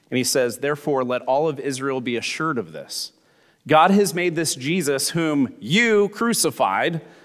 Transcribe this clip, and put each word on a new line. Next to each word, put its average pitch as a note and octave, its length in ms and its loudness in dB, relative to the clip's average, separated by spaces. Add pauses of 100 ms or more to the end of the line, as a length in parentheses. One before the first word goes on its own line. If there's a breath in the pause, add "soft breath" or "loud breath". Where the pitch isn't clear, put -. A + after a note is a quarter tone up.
and B2 80 -2
he B2+ 60 2
says, B2 340 0
"Therefore, C#3+ 460 -2
let B2 180 -2
all C#3 260 0
of D3 120 -4
Israel C3 420 -4
be A#2+ 160 -4
assured D3+ 400 -4
of E2 160 -8
this. - 400 -12 (540 soft breath)
God D#3 240 6
has G3 220 4
made F3 220 -2
this D#3+ 200 -2
Jesus, C#3 560 -2
whom D3+ 480 0
you G#3 500 2
crucified, D#3 920 0 (240 loud breath)